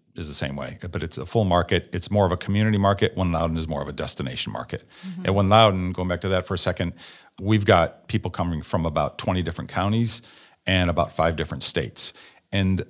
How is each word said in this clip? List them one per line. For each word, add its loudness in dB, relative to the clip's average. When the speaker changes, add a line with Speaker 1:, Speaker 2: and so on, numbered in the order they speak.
Speaker 1:
is -10
the -10
same -6
way, -10
but -6
it's -8
a -8
full 0
market. 2
It's -4
more 4
of 2
a 0
community 0
market. 2
One 0
Loudon 0
is -4
more -4
of -8
a -10
destination -6
market. -8
Speaker 2:
Mm-hmm. -10
Speaker 1:
At 2
One 4
Loudon, 6
going -4
back -2
to -2
that 2
for -4
a -2
second, -2
we've 2
got 4
people -4
coming -2
from -2
about -2
twenty -2
different -8
counties -2
and 2
about 0
five 0
different -6
states. -2
And 0